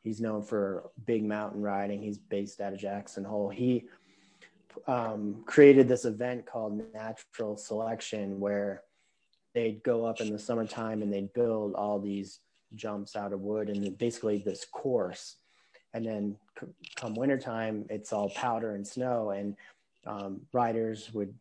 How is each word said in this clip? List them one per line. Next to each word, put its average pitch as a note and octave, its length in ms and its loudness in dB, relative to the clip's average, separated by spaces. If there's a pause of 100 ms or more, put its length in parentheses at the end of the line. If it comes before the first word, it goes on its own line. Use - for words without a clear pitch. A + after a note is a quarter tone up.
He's A2 180 -6
known G#2+ 220 0
for G2 480 -2 (160)
big A2+ 180 2
mountain G#2 380 -2
riding. G2+ 400 -2
He's G3+ 160 -6
based G2+ 420 -6
out G2 140 -4
of G2 60 -10
Jackson G2+ 440 -6
Hole. G#2 260 -2
He, B2 380 0 (960)
um, A2 600 -2
created C#3 420 12
this B2 180 2
event A#2 400 -2
called A2 480 -6
Natural A2 640 -6
Selection, G#2+ 840 -4
where G2+ 440 -2 (680)
they'd A2+ 300 0
go A#2 220 2
up A2+ 140 -2
in A2 120 -2
the G#2+ 60 -4
summertime A2+ 640 -2
and G#2 100 0
they'd G2 220 -4
build A2 400 2
all G#2 260 0
these G2+ 400 -6 (340)
jumps G#2 420 -8
out G2+ 180 -4
of F#2+ 80 -6
wood G#2 280 -2
and G2+ 280 -4
basically A2+ 400 0
this G2 280 -4
course. - 720 -2 (560)
And A2+ 120 -4
then G#2 320 -4 (220)
c-, - 60 -12 (300)
come G#2+ 200 -6
wintertime, A2+ 760 -2
it's G#2+ 220 -6
all G2+ 180 0
powder A2+ 440 -4
and G2+ 120 -8
snow. A#2+ 440 -2
And, G2+ 260 -4 (500)
um, G2+ 460 -10
riders A2+ 640 0
would G2+ 260 -4